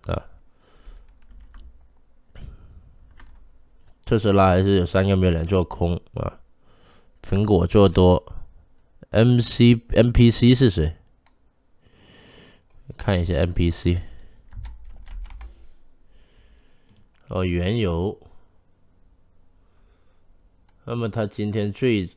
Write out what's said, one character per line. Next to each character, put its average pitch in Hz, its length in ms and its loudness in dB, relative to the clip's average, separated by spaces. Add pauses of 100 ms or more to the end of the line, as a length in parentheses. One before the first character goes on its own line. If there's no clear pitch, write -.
啊。 - 160 -8 (3750)
特 113 160 0
斯 104 140 0
拉 95 160 4
还 92 120 2
是 98 140 2
有 90 100 0
三 95 220 -2
个 98 80 2
million 87 320 0
做 92 160 0
空 85 320 -4 (180)
啊， - 240 -10 (920)
苹 101 180 -2
果 92 200 2
做 101 220 4
多。 90 340 4 (880)
M 120 280 4
C，M 117 720 2
P 120 180 6
C 120 240 4
是 123 160 2
谁？ 80 240 -2 (2000)
看 95 220 -2
一 90 40 -2
下 87 120 -4
M 87 180 -2
P 85 180 0
C。 87 300 -2 (3250)
哦， 92 160 -4
原 90 320 -2
油。 92 420 -4 (2750)
那 120 120 -10
么 117 120 -6
它 107 180 -6
今 104 260 -8
天 104 200 -4
最 104 460 -2